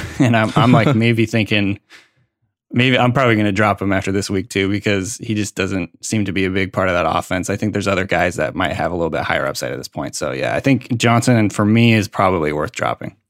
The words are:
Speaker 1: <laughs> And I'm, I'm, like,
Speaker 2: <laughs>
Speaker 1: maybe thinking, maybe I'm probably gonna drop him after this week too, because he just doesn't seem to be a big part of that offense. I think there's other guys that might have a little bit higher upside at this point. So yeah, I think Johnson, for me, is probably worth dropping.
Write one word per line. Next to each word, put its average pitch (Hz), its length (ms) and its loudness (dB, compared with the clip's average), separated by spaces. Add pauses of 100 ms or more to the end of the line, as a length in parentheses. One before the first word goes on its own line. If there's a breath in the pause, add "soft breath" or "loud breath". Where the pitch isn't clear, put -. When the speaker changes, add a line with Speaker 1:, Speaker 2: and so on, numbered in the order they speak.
Speaker 1:
<laughs> - 140 -14
And 120 180 4
I'm, 110 200 2
I'm, 117 160 4
like, 110 220 4
Speaker 2:
<laughs> - 0 -
Speaker 1:
maybe 113 320 2
thinking, 101 540 0 (880 soft breath)
maybe 127 280 2
I'm 123 140 4
probably 120 240 4
gonna 104 160 2
drop 101 280 2
him 98 120 -2
after 95 200 -2
this 98 180 -2
week 98 180 -4
too, 98 220 0
because 101 480 -2
he 113 160 -6
just 104 200 -4
doesn't 92 500 -6
seem 110 220 -2
to 98 60 -4
be 95 120 0
a 92 60 0
big 95 220 -2
part 95 160 0
of 90 60 0
that 87 120 0
offense. 82 440 -2
I 98 60 -2
think 104 160 -4
there's 101 160 -2
other 95 160 0
guys 87 320 0
that 73 180 -4
might 87 180 -2
have 82 200 -4
a - 20 -6
little 85 160 -2
bit 73 120 -4
higher 76 240 -2
upside 67 260 -6
at 65 60 -8
this 65 100 -12
point. - 260 -10
So 71 180 -6
yeah, 131 220 -4
I 147 60 -2
think 127 360 0
Johnson, 117 540 4
for - 140 0
me, 113 300 4
is 104 140 2
probably 92 440 0
worth 76 200 -4
dropping. - 440 -6 (140)